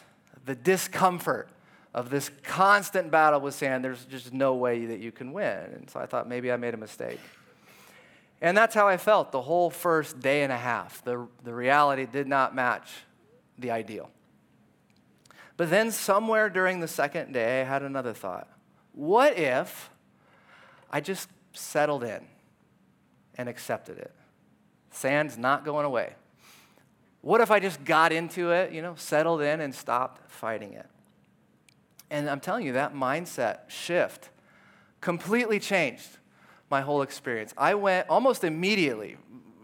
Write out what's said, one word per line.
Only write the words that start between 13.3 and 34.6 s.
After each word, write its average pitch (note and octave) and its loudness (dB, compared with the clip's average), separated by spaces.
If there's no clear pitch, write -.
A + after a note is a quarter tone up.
the B2 -6
ideal. G#2+ -6
But E3+ -2
then A3 4
somewhere G#3+ 2
during F#3 0
the E3 -6
second C#3+ -4
day, B2 2
I C3 -2
had C3+ -2
another C3+ -6
thought. - -10
What A3+ 4
if D3 -2
I D3 -2
just F#3 -8
settled D3 -2
in G2+ -8
and B2 -8
accepted - -8
it? - -14
Sand's C#3 -2
not C#3 0
going D3 -2
away. B2 -2
What G#3+ 4
if G#3+ 4
I G#3 6
just E3 -4
got D#3+ 4
into E3+ -2
it, F3 2
you D#3+ -10
know, E3+ -10
settled D#3 2
in D3 0
and C#3+ -6
stopped - -4
fighting G#2+ -8
it? - -18
And D3 -4
I'm C#3+ -2
telling F#3+ -4
you, C3+ -4
that C#3 0
mindset C3+ -4
shift - -2